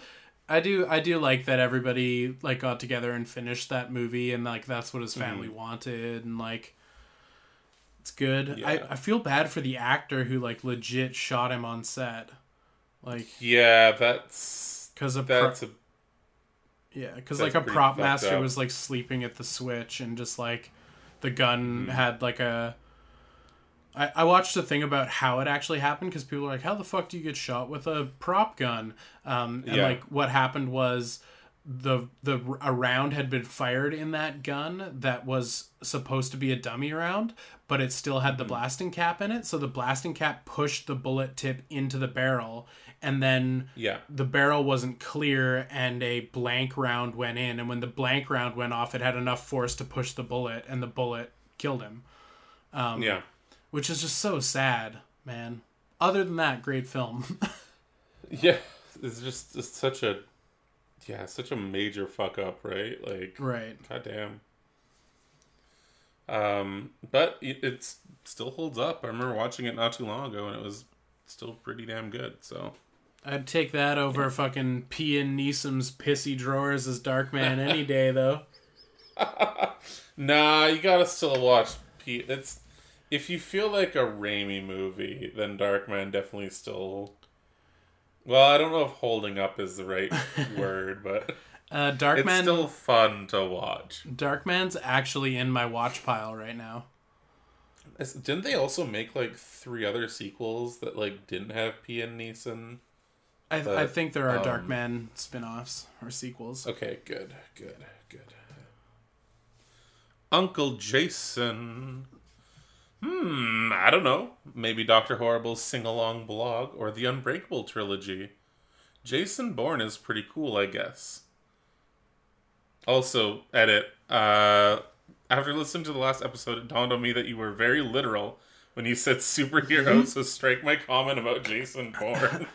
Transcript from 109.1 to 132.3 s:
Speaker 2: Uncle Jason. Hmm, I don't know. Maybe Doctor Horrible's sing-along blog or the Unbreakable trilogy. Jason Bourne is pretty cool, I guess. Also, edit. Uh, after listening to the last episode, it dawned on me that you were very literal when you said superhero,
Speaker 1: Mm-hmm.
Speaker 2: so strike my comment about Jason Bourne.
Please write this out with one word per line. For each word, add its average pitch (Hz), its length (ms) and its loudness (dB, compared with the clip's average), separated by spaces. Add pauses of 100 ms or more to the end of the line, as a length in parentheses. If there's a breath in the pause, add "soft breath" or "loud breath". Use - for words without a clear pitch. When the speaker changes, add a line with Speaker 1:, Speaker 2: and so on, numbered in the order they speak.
Speaker 2:
Uncle 156 440 2
Jason. 123 1300 -4 (960 soft breath)
Hmm, 131 720 0
I 95 180 6
don't 180 120 8
know. 160 280 2 (220)
Maybe 113 300 -2
Doctor 110 340 6
Horrible's 117 440 0
sing-along 113 640 -2
blog 117 500 -4
or 110 160 -4
the 113 140 -4
Unbreakable 131 600 -2
trilogy. 98 640 -6 (720 soft breath)
Jason 196 500 -2
Bourne 135 280 0
is 107 160 -4
pretty 107 300 -6
cool, 104 300 -4
I 101 80 4
guess. - 560 -8 (1700)
Also, 123 540 2 (120)
edit. 110 320 6 (240)
Uh, 104 720 6 (500)
after 139 240 2
listening 156 320 -4
to 151 80 -6
the 135 60 -4
last 131 240 0
episode, 120 340 -6
it 120 100 -10
dawned 120 260 0
on 123 80 0
me 120 100 0
that 120 160 0
you 117 100 -8
were 110 140 -4
very 120 300 4
literal 113 580 0 (340 soft breath)
when 117 120 -4
you 120 100 2
said 131 220 4
superhero, 147 680 4
Speaker 1:
Mm-hmm. 139 200 10
Speaker 2:
so - 180 -2
strike 127 400 0
my 147 120 2
comment 131 440 0
about 117 240 -2
Jason 117 540 -6
Bourne. 120 580 0